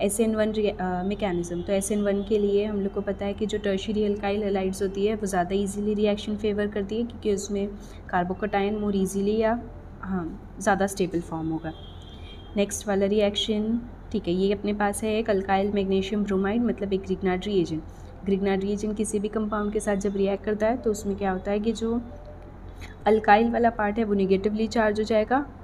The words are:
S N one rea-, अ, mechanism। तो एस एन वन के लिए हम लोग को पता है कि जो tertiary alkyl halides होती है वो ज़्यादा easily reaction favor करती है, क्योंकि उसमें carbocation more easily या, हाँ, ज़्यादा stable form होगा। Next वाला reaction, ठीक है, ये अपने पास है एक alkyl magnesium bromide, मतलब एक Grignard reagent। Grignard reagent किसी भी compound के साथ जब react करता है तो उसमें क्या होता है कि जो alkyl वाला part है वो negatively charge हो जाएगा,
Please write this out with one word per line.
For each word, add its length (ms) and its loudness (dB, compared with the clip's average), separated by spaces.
S 200 2
N 160 2
one 160 2
rea-, 280 0
अ, 240 -2
mechanism। 640 -2
तो 60 -2
एस 200 0
एन 100 2
वन 200 2
के 160 2
लिए 260 4
हम 160 -2
लोग 120 -2
को 80 -4
पता 260 -4
है 80 -2
कि 120 -2
जो 120 -2
tertiary 460 0
alkyl 380 0
halides 400 0
होती 240 0
है 80 2
वो 120 -2
ज़्यादा 280 0
easily 400 0
reaction 420 0
favor 300 0
करती 320 -4
है, 60 0
क्योंकि 300 -2
उसमें 340 -2
carbocation 680 0
more 140 2
easily 420 2
या, 240 2
हाँ, 600 -6
ज़्यादा 260 2
stable 340 0
form 300 -4
होगा। 220 -4
Next 320 0
वाला 180 2
reaction, 720 2
ठीक 160 -2
है, 60 2
ये 180 4
अपने 200 0
पास 300 0
है 160 0
एक 120 0
alkyl 420 2
magnesium 520 2
bromide, 380 2
मतलब 300 0
एक 140 0
Grignard 400 0
reagent। 360 2
Grignard 360 2
reagent 340 -2
किसी 220 0
भी 100 -2
compound 440 -2
के 80 0
साथ 160 0
जब 200 0
react 280 0
करता 220 0
है 100 2
तो 140 0
उसमें 260 -2
क्या 160 0
होता 180 -2
है 100 0
कि 120 0
जो 280 -2
alkyl 440 6
वाला 200 4
part 280 0
है 60 2
वो 100 0
negatively 520 2
charge 340 2
हो 40 2
जाएगा, 420 2